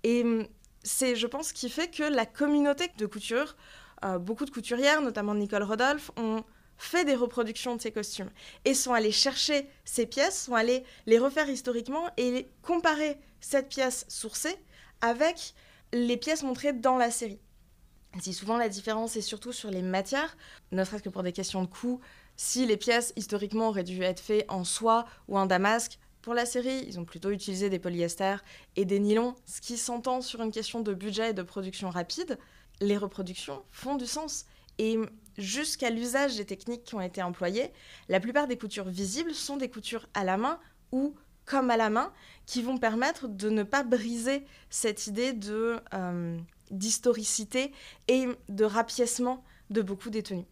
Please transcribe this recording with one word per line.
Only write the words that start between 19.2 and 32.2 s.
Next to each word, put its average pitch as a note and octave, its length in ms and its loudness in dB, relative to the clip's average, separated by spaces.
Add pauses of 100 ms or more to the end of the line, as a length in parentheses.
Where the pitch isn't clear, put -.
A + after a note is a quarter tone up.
surtout A3 320 -8
sur G#3+ 180 -6
les F#3 100 -2
matières, G3 540 0 (380)
ne F#3+ 100 2
serait-ce G3+ 200 -4
que - 40 -8
pour F#3 160 -6
des F3+ 80 -2
questions F#3+ 300 -4
de F3+ 60 0
coût, B3 340 -4 (340)
si - 300 0
les G#3+ 120 4
pièces A#3+ 380 2
historiquement G#3 540 0
auraient G3 140 0
dû F#3 180 -4
être F3+ 180 0
faites G#3+ 300 2
en F#3 160 -2
soie A3+ 400 2 (240)
ou G3 80 0
en G3 80 4
damasque, G3+ 520 2 (240)
pour A#3 120 -6
la A#3+ 120 2
série, B3+ 420 -2
ils F3+ 120 -8
ont E3+ 60 -6
plutôt F3 260 -6
utilisé G3 380 -2
des F#3 100 0
polyesters F3+ 640 -2 (340)
et G3 80 2
des G3 140 2
nylons, A3+ 360 2 (100)
ce - 140 -12
qui A#3+ 180 -8
s'entend B3 440 -2
sur A#3 200 -8
une A3 100 -2
question A3 280 -6
de G#3 140 -2
budget G#3+ 380 -2
et - 20 -2
de F#3+ 80 -2
production F#3+ 480 -8
rapide. F#3+ 480 -4 (420)